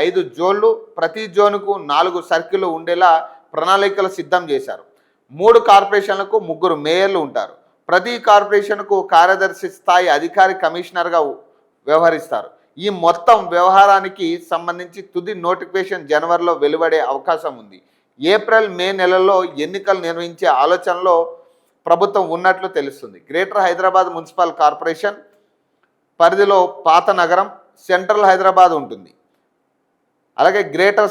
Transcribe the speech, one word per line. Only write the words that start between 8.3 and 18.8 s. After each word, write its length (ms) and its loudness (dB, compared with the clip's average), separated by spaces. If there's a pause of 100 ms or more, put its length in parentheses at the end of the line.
కార్యదర్శి 540 2 (100)
స్థాయి 300 2
అధికారి 460 0 (100)
కమిషనర్గా 560 -4 (100)
ఉ-, 80 -14 (480)
వ్యవహరిస్తారు. 640 0 (300)
ఈ 100 -8 (160)
మొత్తం 340 4 (160)
వ్యవహారానికి 760 4 (240)
సంబంధించి 500 -8
తుది 320 -10 (120)
నోటిఫికేషన్ 680 -6
జనవరిలో 420 0
వెలువడే 460 -2 (120)
అవకాశం 460 -6
ఉంది. 200 -20 (420)
ఏప్రిల్, 480 0 (100)
మే 140 -4